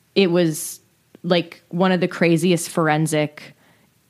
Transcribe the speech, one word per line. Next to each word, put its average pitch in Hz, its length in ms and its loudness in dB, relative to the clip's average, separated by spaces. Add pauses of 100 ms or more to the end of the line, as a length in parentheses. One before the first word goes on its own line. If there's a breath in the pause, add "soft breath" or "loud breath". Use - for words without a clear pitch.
(140)
It 196 160 4
was, 170 500 -2 (420)
like, 175 480 -2
one 185 220 0
of 180 100 0
the 180 60 -2
craziest 170 600 0
forensic 151 840 -2 (540 soft breath)